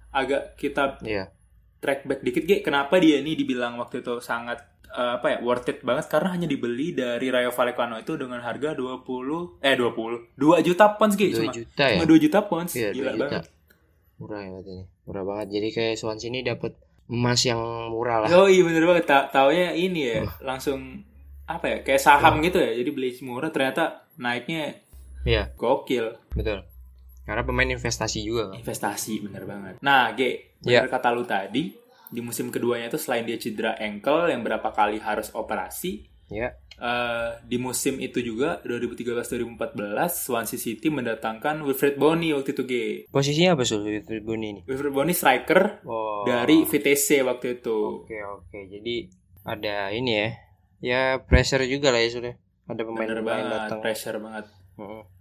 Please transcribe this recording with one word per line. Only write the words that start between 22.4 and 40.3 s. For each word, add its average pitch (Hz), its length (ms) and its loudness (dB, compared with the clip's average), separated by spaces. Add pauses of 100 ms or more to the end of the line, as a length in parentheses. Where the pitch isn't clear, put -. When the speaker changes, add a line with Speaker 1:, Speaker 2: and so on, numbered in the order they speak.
Speaker 2:
Wah. - 20 0
Speaker 1:
gitu 180 140 2
ya. 123 160 2
Jadi 123 180 -2
beli 127 200 -4 (100)
murah, 135 300 -6
ternyata 135 340 0 (320)
naiknya 123 640 -6 (420)
Speaker 2:
Iya. 110 300 0
Speaker 1:
gokil. 117 640 -2 (160)
Speaker 2:
Betul. 104 320 -4 (580)
Karena 110 200 -4
pemain 127 240 0
investasi 120 560 -4
juga 107 260 -2
kan. 95 80 -14
Speaker 1:
Investasi, 107 640 -6
bener 98 240 -12
banget. 98 360 -12
Nah, 127 320 4
Ge, 123 500 -4
Speaker 2:
Iya. 120 180 6
Speaker 1:
bener 127 80 2
kata 127 220 0
lu 120 140 0
tadi, 107 520 -4 (300)
di 117 140 -12
musim 120 280 -6
keduanya 120 400 -2
tuh 151 100 -4
selain 120 260 -2
dia 113 120 -4
cedera 110 380 -4
ankle 135 540 0
yang 127 120 -2
berapa 110 300 -4
kali 107 280 2
harus 107 320 -4
operasi, 110 760 -6 (220)
Speaker 2:
Iya. 123 300 -6 (180)
Speaker 1:
eh, 120 560 -4 (100)
di 117 160 -4
musim 127 420 -2
itu 127 220 -6
juga, 117 400 -2
dua 120 160 -6
ribu 120 180 -4
tiga 120 180 -6
belas, 117 140 -4
dua 120 120 -6
ribu 117 140 -6
empat 113 200 -6
belas, 110 460 -2
Swansea 117 380 -4